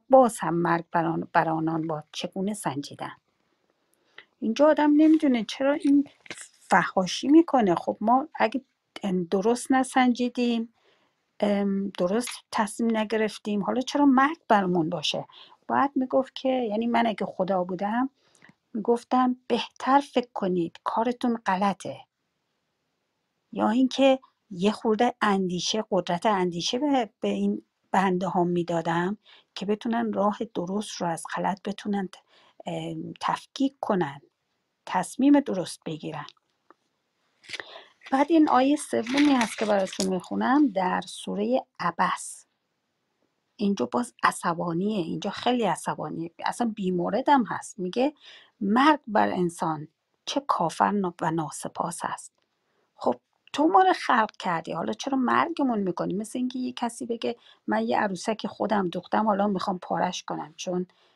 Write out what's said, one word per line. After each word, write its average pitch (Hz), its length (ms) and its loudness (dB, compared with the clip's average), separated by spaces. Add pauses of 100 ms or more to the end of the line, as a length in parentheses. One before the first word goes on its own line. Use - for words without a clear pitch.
(100)
باز 254 280 8
هم 165 160 -2
مرگ 170 380 0
بر 170 120 2
آن-، 165 280 -2
بر 165 160 4
آنان 160 380 -2
باد، 151 260 -6
چگونه 190 420 -6
سنجیدن؟ 139 580 -8 (1300)
اینجا 226 260 2
آدم 294 300 6
نمی‌دونه 302 480 6
چرا 277 280 -2
این 285 360 4 (600)
فحاشی 185 600 2
می‌کنه. 269 460 6
خب - 260 -4
ما 254 340 2
اگه 220 260 0 (680)
درست 220 420 0
نسنجیدیم، 247 1040 0 (640)
ام، 202 480 0
درست 196 400 -2 (240)
تصمیم 220 440 0
نگرفتیم، 214 640 -2
حالا 214 180 -2
چرا 285 260 2
مرگ 277 300 4 (120)
برمون 180 420 4
باشه؟ 151 360 -4 (420)
باید 247 260 2
میگفت 262 400 0
که، - 140 -4
یعنی 233 380 -2
من 233 200 2
اگه 208 200 -4
خدا 185 380 -2
بودم 202 460 -4 (640)
میگفتم 240 600 0 (120)
بهتر 254 520 0
فکر 254 340 -4
کنید، 180 500 -2
کارتون 247 520 -2 (100)
غلطه. 190 500 -2 (1600)
یا 208 180 0
اینکه 262 480 4 (320)
یه 190 200 0
خورده 226 500 0
اندیشه، 196 680 0
قدرت 175 360 0
اندیشه 180 520 0
به، 269 320 0 (100)
به 208 80 -2
این 202 340 -2 (300)
بنده 185 340 2
ها 175 180 0
می‌دادم 175 760 -2 (360)
که 190 120 -10
بتونن 226 460 -2
راه 202 260 0 (160)
درست 190 460 -6
رو 175 60 -2
از 165 160 -4 (140)
غلط 180 260 -4
بتونن، 202 460 -4 (580)
ام، 165 540 -8
تفکیک - 600 -4
کنن، 160 400 -2 (640)
تصمیم 269 540 4
درست 190 460 -4
بگیرن. 156 400 -10 (1800)
بعد 269 200 2
این 320 180 6
آیه 269 280 4
سومی 269 580 2
هست 233 240 0
که 220 60 -2
براتون 196 420 0
می‌خونم، 214 600 2
در 185 320 -2
سوره 202 600 -4 (200)
عبس. - 680 -4 (1080)
اینجا 202 300 -2
باز 240 360 -4
عصبانیه، 175 760 -2
اینجا 170 320 -4
خیلی 240 340 -2
عصبانیه، 160 680 -4 (140)
اصلاً 233 320 -4
بی‌موردم 196 680 0
هست. - 340 -10
میگه: 233 360 -2 (460)
«مرگ 254 460 4
بر 208 220 2
انسان 165 600 -4 (360)
چه - 160 -4
کافر 196 500 0
نا-، 190 300 -2
و 170 100 0
ناسپاس 165 720 -6
است.» - 300 -8 (640)
خب - 260 -4 (320)
تو 294 140 2
ما 381 160 6
رو 370 100 6
خلق 233 380 0
کردی، 165 420 -6
حالا 214 200 -6
چرا 277 260 -4
مرگمون 254 600 0
می‌کنی؟ 175 360 -4
مثل 220 240 -8
اینکه 254 200 -4
یه 247 140 -6
کسی 240 340 -8
بگه: 233 300 -6 (300)
«من 220 160 0
یه 226 160 0
عروسک 214 480 -2
خودم 202 420 -2
دوختم، 208 380 -2
حالا 202 200 2
می‌خوام 190 320 -2
پارش 180 440 -4
کنم 160 340 -10
چون 180 300 -4 (300)